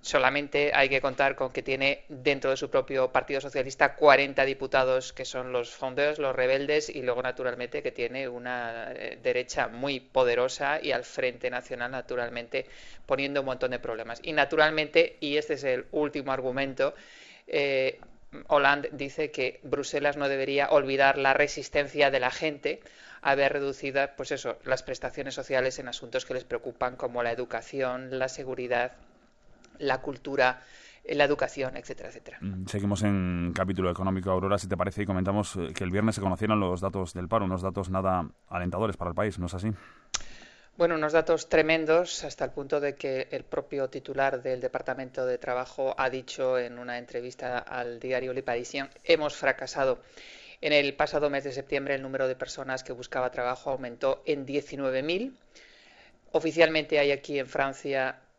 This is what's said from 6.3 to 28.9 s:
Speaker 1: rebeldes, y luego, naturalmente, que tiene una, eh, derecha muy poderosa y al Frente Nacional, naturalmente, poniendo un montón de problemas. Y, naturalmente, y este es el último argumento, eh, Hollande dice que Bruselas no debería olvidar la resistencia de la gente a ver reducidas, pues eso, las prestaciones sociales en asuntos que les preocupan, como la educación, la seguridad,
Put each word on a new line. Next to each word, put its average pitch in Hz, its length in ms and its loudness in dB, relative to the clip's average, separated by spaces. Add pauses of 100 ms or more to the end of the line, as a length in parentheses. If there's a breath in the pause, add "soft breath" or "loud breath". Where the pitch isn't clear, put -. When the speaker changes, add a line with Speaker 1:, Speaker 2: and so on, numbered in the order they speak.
Speaker 1:
rebeldes, 139 540 2
y - 140 -8
luego, 123 180 0
naturalmente, 127 600 -4
que 127 100 -4
tiene 127 360 -6
una, 120 640 -8
eh, - 320 -10
derecha 127 460 0
muy 127 320 -4
poderosa 131 800 2
y - 100 -2
al 123 140 -2
Frente 127 440 -4
Nacional, 123 420 -6
naturalmente, 120 760 -4 (400 loud breath)
poniendo 139 340 2
un 135 60 -2
montón 127 260 -2
de 120 80 -2
problemas. 113 440 -8
Y, 160 100 -6
naturalmente, 156 880 4
y 147 160 0
este 151 160 0
es 131 100 -4
el 127 280 0
último 147 420 0
argumento, 131 600 0 (540 loud breath)
eh, 135 520 2 (480)
Hollande 143 440 6
dice 147 400 -4
que 127 320 -2
Bruselas 143 540 0
no 143 100 0
debería 139 420 2
olvidar 139 480 6
la 135 160 4
resistencia 143 800 2
de 135 80 2
la 127 120 0
gente 147 500 -4 (400 loud breath)
a 139 140 4
ver 139 180 4
reducidas, 139 640 -2
pues 135 140 -6
eso, 131 340 -4
las 127 180 0
prestaciones 131 500 -8
sociales 131 460 0
en 131 80 -10
asuntos 123 380 -6
que - 80 -8
les 127 100 -4
preocupan, 123 540 -4
como 120 260 -4
la 117 80 0
educación, 127 880 -4
la 131 80 0
seguridad, 127 680 -4 (840)